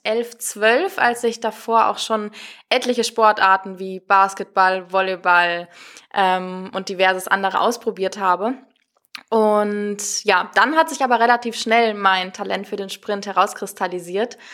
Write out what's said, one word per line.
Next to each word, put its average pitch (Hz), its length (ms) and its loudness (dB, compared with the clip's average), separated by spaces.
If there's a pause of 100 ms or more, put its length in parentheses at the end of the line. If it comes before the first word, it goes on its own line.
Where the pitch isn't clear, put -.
elf, 233 340 -4
zwölf, 233 600 0
als 240 280 0
ich 226 160 -4
davor 220 480 0
auch 202 80 -4
schon 214 340 -4 (380)
etliche 240 340 0
Sportarten 196 760 2
wie 190 200 -10
Basketball, 190 920 2
Volleyball, 175 760 2 (460)
ähm, 185 600 -2
und 190 140 -8
diverses 185 400 0
andere 196 320 0
ausprobiert 202 580 -2
habe. 196 360 0 (760)
Und 208 960 0
ja, 185 300 0
dann 240 240 2
hat 320 120 4
sich 277 140 -4
aber 240 160 2
relativ 240 380 2
schnell 226 380 2
mein 190 360 0
Talent 196 340 -6
für 208 120 -8
den 196 120 -8
Sprint 202 360 -8
herauskristallisiert. 190 1120 -2 (160)